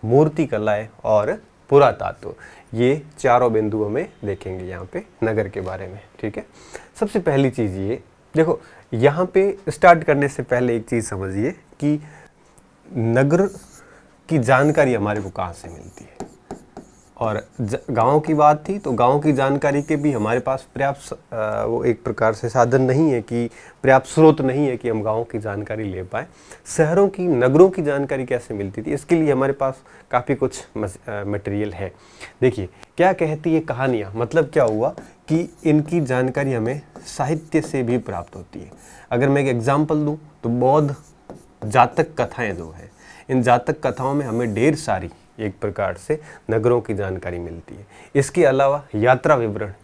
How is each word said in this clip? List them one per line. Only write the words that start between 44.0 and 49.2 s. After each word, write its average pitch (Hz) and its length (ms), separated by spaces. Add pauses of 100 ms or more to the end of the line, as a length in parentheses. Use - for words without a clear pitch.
में 143 120
हमें 113 280
ढेर 131 200
सारी 90 360 (300)
एक 104 200
प्रकार 104 340
से 151 260 (300)
नगरों 117 300
की 107 140
जानकारी 92 440
मिलती 85 360
है। 101 120 (280)
इसके 139 300
अलावा 139 400 (100)
यात्रा 127 400